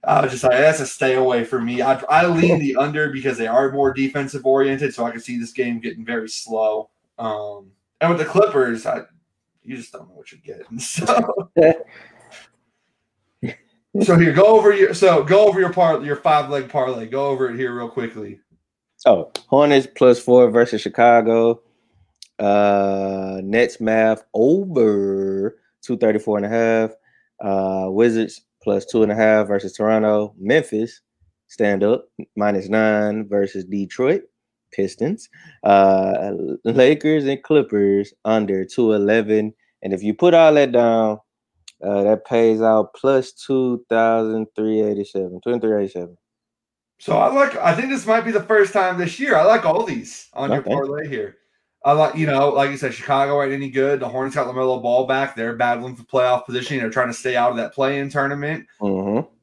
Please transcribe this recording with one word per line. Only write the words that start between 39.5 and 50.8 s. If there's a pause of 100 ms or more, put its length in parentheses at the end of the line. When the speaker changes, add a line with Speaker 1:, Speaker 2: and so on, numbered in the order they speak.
Speaker 2:
And
if
you
put
all
that
down, (640)
uh,
that
pays
out
plus
two
thousand
three
eighty-seven,
twenty-three
eighty-seven. (840)
Speaker 1:
So
I
like,
I
think
this
might
be
the
first
time
this
year.
I
like
all
these
on
your
Speaker 2:
Okay.
Speaker 1:
parlay